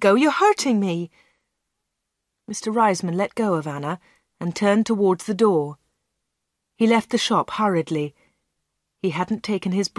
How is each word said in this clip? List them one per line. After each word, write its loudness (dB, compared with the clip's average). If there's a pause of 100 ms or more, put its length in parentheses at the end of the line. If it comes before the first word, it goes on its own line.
go. 6
You're 2
hurting 2
me." -4 (1400)
Mister -6
Reisman 0
let -4
go 0
of -2 (100)
Anna -6 (400)
and -6
turned 2
towards 0
the -4
door. 0 (960)
He 2
left 2
the 0
shop 0
hurriedly. -2 (960)
He 0
hadn't -4
taken -2
his -2 (100)